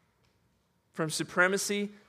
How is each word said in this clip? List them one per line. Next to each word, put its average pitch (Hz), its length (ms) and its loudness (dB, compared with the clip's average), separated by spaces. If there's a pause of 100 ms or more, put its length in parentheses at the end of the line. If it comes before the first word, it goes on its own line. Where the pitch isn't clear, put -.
(920)
from 160 160 -2
supremacy 196 840 0 (140)